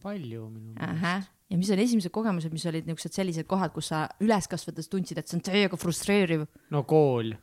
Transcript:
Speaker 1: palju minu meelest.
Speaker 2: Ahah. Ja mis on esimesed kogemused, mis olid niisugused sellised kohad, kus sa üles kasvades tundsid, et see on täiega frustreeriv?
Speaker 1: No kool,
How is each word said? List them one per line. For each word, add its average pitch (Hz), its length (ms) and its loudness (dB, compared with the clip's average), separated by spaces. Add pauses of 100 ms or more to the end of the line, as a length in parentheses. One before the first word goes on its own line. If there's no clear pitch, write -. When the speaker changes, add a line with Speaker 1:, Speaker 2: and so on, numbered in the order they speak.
Speaker 1:
palju 117 480 -10
minu 110 240 -14
meelest. 165 300 -6
Speaker 2:
Ahah. 180 200 0 (260)
Ja 185 80 0
mis 185 140 2
on 190 80 4
esimesed 220 320 2
kogemused, 180 400 -2
mis 160 140 -4
olid 160 200 -4
niisugused 160 280 -6
sellised 170 340 -2
kohad, 190 260 0
kus - 140 -6
sa 156 200 -2 (140)
üles 208 260 4
kasvades 160 420 -8
tundsid, 175 280 -4
et 156 100 -6
see 175 100 -4
on 165 40 -4
täiega 190 360 2
frustreeriv? 170 680 2 (260)
Speaker 1:
No 147 120 2
kool, 127 600 4